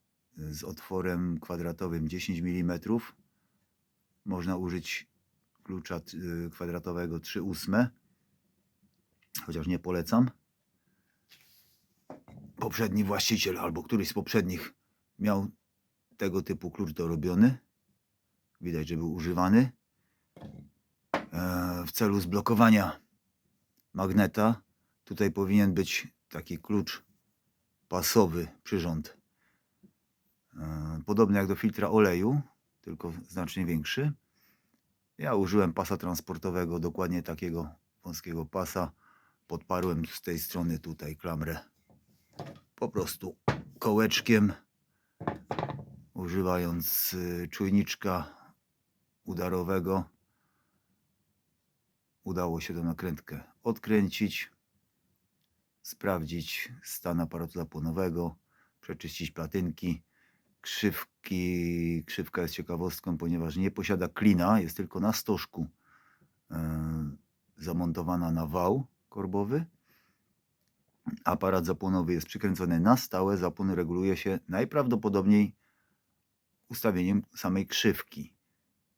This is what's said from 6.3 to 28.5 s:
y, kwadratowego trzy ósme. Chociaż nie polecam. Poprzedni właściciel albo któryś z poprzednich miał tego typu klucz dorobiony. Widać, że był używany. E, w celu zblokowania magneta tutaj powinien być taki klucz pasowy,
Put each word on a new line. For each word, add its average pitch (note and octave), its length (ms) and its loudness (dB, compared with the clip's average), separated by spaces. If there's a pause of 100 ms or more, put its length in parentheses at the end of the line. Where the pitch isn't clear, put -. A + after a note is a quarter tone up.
y, E2 40 -8
kwadratowego F2 720 -6
trzy - 220 -8
ósme. G2 480 0 (1600)
Chociaż D#2+ 220 -4
nie F2+ 120 0
polecam. F2+ 500 2 (2250)
Poprzedni G#2 480 0
właściciel G2+ 540 0
albo F2 260 -4
któryś G2+ 240 0
z - 60 -6
poprzednich F#2 600 0 (460)
miał G2+ 280 2 (720)
tego F#2+ 240 0
typu E2+ 300 -6
klucz F2+ 200 -6
dorobiony. F2 680 4 (1040)
Widać, E2 260 -4
że E2 100 -4
był D#2+ 160 -2
używany. F2+ 580 4 (1600)
E, F2+ 540 -2
w - 40 -8
celu G2+ 280 4
zblokowania G2+ 840 6 (920)
magneta G2 680 4 (420)
tutaj G2 280 0
powinien G2 420 4
być - 340 0 (220)
taki - 280 -10
klucz - 460 -2 (840)
pasowy, F2 600 2 (160)